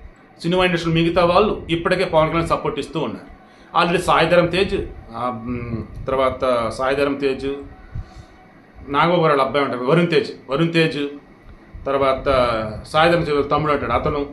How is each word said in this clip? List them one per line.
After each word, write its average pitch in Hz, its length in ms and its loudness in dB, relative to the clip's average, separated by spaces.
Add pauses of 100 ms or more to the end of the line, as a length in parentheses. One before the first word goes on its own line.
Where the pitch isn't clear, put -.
(420)
సినిమా 185 240 2
ఇండస్ట్రీ 165 280 0
మిగతా 165 320 2
వాళ్ళు 175 440 2
ఇప్పటికే 175 360 0
పవన్ 156 240 2
కళ్యాణ్ 160 180 -2
సపోర్ట్ 147 320 -2
ఇస్తూ 139 200 -6
ఉన్నారు. 107 380 -8 (420)
Already 175 260 2
సాయిధరం 165 400 4
తేజ్, 185 300 0 (400)
ఆ, 120 140 -4
మ్, 117 760 -8
తర్వాత 131 640 0
సాయిధరం 139 460 0
తేజ్, 139 380 -2 (1300)
నాగబాబు 160 340 2
వాళ్ళ 147 200 4
అబ్బాయి 135 240 0
ఉంటారు, 123 180 -4
వరుణ్ 160 240 4
తేజ్, 170 240 0 (180)
వరుణ్ 165 240 0
తేజ్, 147 340 0 (800)
తర్వాత 135 400 0 (600)
సాయిధరం 165 320 4
తేజ్ 151 140 -2
వాళ్ళ 143 140 2
తమ్ముడు 151 260 2
అంటాడు 123 180 -2
అతను, 143 420 -2